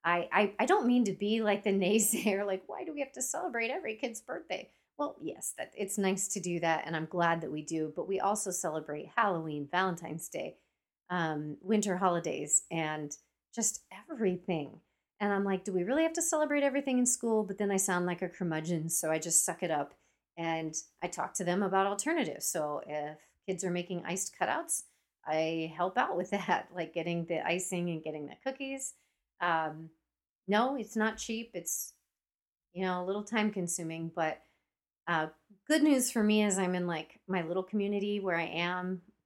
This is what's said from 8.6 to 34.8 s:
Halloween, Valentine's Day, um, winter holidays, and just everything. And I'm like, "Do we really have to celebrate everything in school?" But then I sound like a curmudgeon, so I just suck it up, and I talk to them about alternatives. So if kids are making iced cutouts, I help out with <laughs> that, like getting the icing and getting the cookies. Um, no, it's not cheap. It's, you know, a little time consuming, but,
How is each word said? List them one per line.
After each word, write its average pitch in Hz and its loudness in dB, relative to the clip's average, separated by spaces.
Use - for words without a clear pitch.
Halloween, 160 2
Valentine's 175 0
Day, 147 -6
um, 156 0
winter 208 2
holidays, 170 2
and 156 -2
just - -2
everything. 180 -2
And 202 0
I'm 196 2
like, 190 0
"Do 202 -2
we 180 2
really 269 2
have 330 2
to 339 0
celebrate 294 2
everything 269 2
in 247 4
school?" 220 2
But 190 -6
then 202 2
I 196 2
sound 180 2
like 175 -2
a 180 -2
curmudgeon, 160 -2
so 160 0
I 160 2
just 160 2
suck 175 -2
it 165 -2
up, 185 -2
and 160 -2
I 180 -4
talk 175 -6
to - -4
them 175 2
about 190 2
alternatives. 202 -2
So 151 -2
if 151 -6
kids 196 -4
are 185 0
making 175 -4
iced 185 -4
cutouts, - 0
I 160 0
help 180 0
out 311 2
with 180 -2
<laughs> - -2
that, 190 0
like 175 -6
getting 170 -2
the 165 -2
icing 175 -2
and 160 -4
getting 151 -8
the - -12
cookies. 269 -8
Um, 160 0
no, 233 4
it's 240 -8
not 220 2
cheap. 233 -6
It's, - -6
you 180 -2
know, 180 0
a - -4
little 202 -2
time 214 2
consuming, 165 -4
but, 156 0